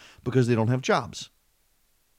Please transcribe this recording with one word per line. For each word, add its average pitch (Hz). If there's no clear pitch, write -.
because 123
they 120
don't 110
have 127
jobs. 143